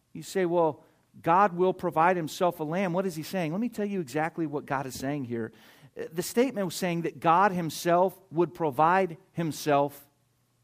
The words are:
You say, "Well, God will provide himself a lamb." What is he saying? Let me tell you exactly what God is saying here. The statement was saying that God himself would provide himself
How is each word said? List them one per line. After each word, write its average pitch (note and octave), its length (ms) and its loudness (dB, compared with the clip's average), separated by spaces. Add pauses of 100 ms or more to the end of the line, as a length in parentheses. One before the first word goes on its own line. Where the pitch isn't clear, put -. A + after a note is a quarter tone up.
(120)
You D#3+ 100 -12
say, F#3 240 -2
"Well, E3 360 2 (400)
God F3+ 320 4
will F#3 200 2
provide F3 420 2
himself E3+ 420 -2
a D#3 60 -4
lamb." E3+ 300 -2
What F#3+ 100 0
is F#3 100 -6
he D#3 80 -8
saying? E3 300 -4
Let F#3 80 -4
me A#3+ 80 -2
tell G#3+ 160 -6
you G3+ 160 -4
exactly D3+ 460 -4
what C#3+ 180 -6
God C3+ 220 -4
is B2+ 120 -12
saying C#3 280 -4
here. A2+ 260 -6 (600)
The E3 100 -4
statement A#3 440 0
was D#3 80 -6
saying E3+ 280 -2
that C#3 180 -6
God F3+ 320 4
himself F3 680 0 (120)
would E3 240 0
provide E3 640 2 (160)
himself C#3+ 760 0 (580)